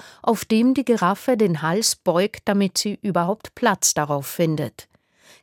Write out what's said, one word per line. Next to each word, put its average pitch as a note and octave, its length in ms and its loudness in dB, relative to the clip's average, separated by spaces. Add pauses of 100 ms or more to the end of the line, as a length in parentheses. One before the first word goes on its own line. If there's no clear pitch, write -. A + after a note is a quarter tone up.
(220)
auf - 240 -2
dem A#3+ 280 4
die C4 120 -2
Giraffe G#3 500 2
den F3 260 2
Hals F3+ 360 -2
beugt, F#3 480 -2
damit G3+ 320 0
sie G#3 240 -4
überhaupt F3+ 520 -2
Platz - 400 0
darauf C#3+ 340 -2
findet. - 600 -4 (560)